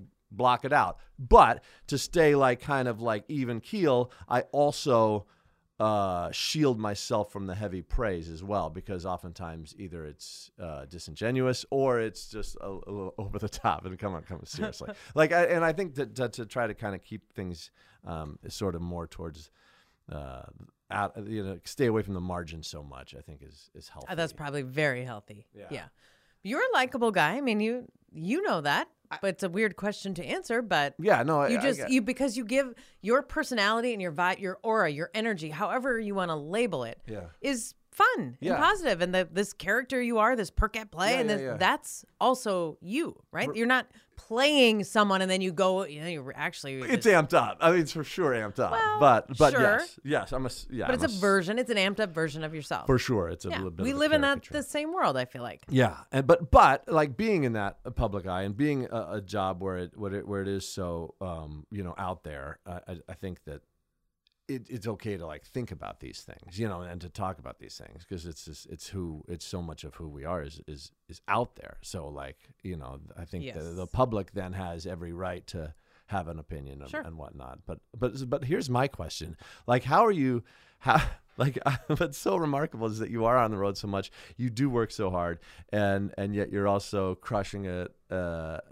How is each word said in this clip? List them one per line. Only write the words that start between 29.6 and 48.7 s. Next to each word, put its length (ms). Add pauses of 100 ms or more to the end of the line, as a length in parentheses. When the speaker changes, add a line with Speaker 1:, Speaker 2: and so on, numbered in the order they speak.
Speaker 2:
question 380
to 100
answer, 380
but 360
Speaker 1:
Yeah, 240
no, 200
I, 60
Speaker 2:
you 100
Speaker 1:
I 20
Speaker 2:
just, 200
Speaker 1:
get 100
Speaker 2:
you, 100
because 360
you 80
give 300 (280)
your 200
personality 680
and 80
your 120
vi-, 260
your 240
aura, 260
your 260
energy, 360
however 500
you 140
wanna 220
label 480
it, 220
Speaker 1:
Yeah. 200 (160)
Speaker 2:
is 320 (160)
fun 500
Speaker 1:
Yeah. 140
Speaker 2:
and 100
positive. 380
And 120
the, 160
this 220
character 480
you 180
are, 160
this 160
Perk 260
at 140
Play, 240
Speaker 1:
Yeah, 60
Speaker 2:
and 80
Speaker 1:
yeah, 80
Speaker 2:
this, 80
Speaker 1:
yeah. 140
Speaker 2:
that's 460 (160)
also 600
you, 400 (120)
right? 160
Speaker 1:
R- 80
Speaker 2:
You're 100
not 200 (300)
playing 680
someone 380
and 80
then 100
you 100
go, 340
you 160
know, 60
you're 300
actually 460
Speaker 1:
It's 220
Speaker 2:
just 40
Speaker 1:
amped 260
up. 260
I 120
mean, 80
it's 120
for 120
sure 280
amped 280
up. 120